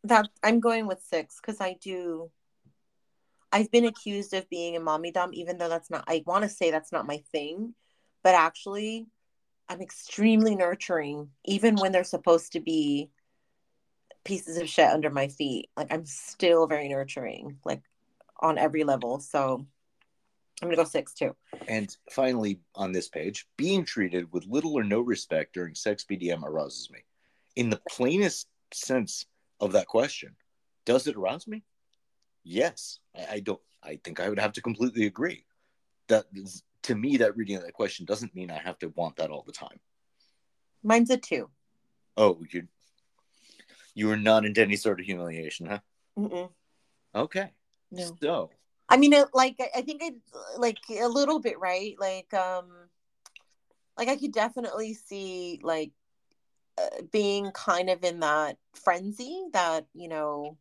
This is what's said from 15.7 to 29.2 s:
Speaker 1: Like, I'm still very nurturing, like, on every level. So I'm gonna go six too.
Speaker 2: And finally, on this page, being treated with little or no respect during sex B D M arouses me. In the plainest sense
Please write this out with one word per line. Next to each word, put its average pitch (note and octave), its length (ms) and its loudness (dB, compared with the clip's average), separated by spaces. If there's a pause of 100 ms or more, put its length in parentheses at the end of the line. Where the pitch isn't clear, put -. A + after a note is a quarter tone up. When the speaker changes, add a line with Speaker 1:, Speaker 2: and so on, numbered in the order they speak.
Speaker 1:
Like, D3+ 140 -6
I'm D#3+ 140 -4
still E3 600 2
very D3 220 -2
nurturing, C3+ 760 -6
like, - 160 -6 (580)
on D#3+ 180 2
every D3+ 260 2
level. C3+ 360 0
So C#3 460 -2 (960)
I'm E3+ 60 -6
gonna E3+ 80 2
go E3 80 4
six D#3 300 -2
too. - 220 -4 (320)
Speaker 2:
And A2 280 -4 (160)
finally, A2+ 500 0 (140)
on F#2+ 160 -4
this F#2 180 -2
page, F2 380 -8 (100)
being F3+ 280 2
treated F2+ 460 -2
with F2+ 140 -4
little D3+ 320 -2
or A2+ 60 2
no G#2 180 2
respect F#2 520 -2
during F2 220 -8
sex - 280 -4
B G2+ 120 -6
D F2 160 -2
M D#2+ 140 -4
arouses D2 460 -6
me. - 80 -20 (560)
In A#2+ 140 0
the G#2+ 200 0
plainest D#3+ 580 0 (260)
sense - 520 -4 (340)